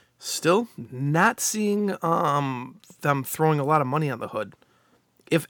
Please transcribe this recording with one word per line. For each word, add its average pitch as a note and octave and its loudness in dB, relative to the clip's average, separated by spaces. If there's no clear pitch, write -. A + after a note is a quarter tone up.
Still G#3 0
not C#3+ 2
seeing, G#3 0
um, C#3+ 0
them C#3 0
throwing D#3 2
a C3+ -2
lot D3+ 2
of C3 0
money D3 0
on A#2+ -6
the A2+ -8
hood, G#2 -8
if D#3+ 2